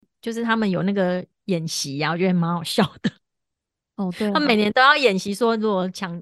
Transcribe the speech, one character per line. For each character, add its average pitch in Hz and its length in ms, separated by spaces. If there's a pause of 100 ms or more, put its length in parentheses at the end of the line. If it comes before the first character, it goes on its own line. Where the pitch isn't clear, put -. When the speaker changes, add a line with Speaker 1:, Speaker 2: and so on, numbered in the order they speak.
(220)
Speaker 1:
就 233 100
是 226 120
他 226 120
们 220 140
有 180 120
那 196 120
个 180 320 (200)
演 165 220
习 143 340
啊， 151 120
我 175 40
觉 180 80
得 180 80
蛮 170 200
好 170 100
笑 - 200 (180)
的。 202 100 (840)
Speaker 2:
哦， 185 220
对 214 100
啊。 208 60
Speaker 1:
他 208 60
每 240 160
年 208 180
都 254 80
要 277 160
演 233 200
习 202 160
说， 226 220
如 220 160
果 185 180
抢-， 175 320